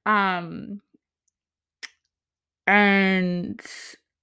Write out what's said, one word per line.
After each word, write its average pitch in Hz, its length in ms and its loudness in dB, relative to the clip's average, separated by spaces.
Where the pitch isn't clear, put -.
Um, 190 760 -2
and 190 920 2